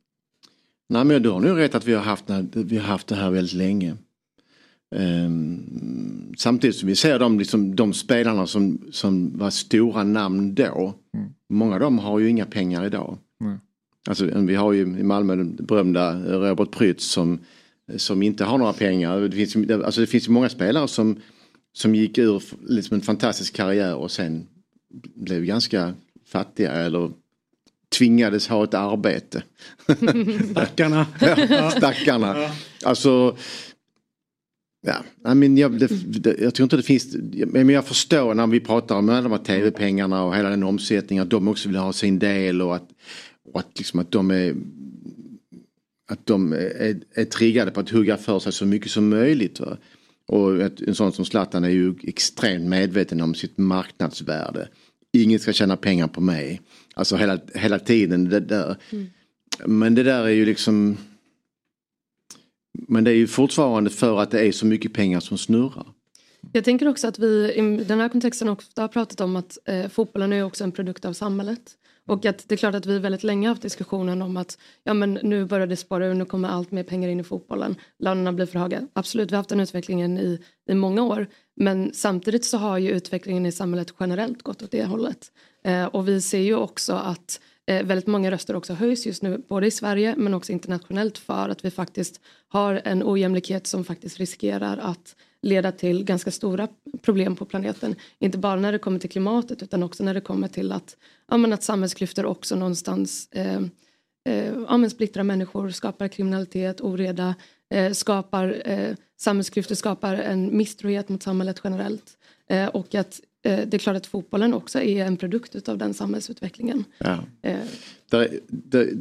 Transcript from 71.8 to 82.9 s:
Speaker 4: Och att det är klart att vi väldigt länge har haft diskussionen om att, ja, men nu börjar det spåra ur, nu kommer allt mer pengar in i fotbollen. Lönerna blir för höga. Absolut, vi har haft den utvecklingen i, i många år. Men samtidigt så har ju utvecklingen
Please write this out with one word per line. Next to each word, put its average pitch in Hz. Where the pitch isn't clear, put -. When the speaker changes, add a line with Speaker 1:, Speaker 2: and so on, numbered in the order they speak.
Speaker 4:
Och 202
att 202
det 214
är -
klart 202
att 190
vi 196
väldigt 190
länge 208
har 233
haft 240
diskussionen 185
om 185
att, 180
ja, 214
men 202
nu 208
börjar 190
det 180
spåra 185
ur, 185
nu 185
kommer 185
allt 175
mer 185
pengar 180
in 180
i 175
fotbollen. 185
Lönerna 185
blir 180
för 180
höga. 185
Absolut, 196
vi 208
har 202
haft 196
den 202
utvecklingen 180
i, 180
i 190
många 190
år. 214
Men 196
samtidigt 214
så 240
har 202
ju 190
utvecklingen 180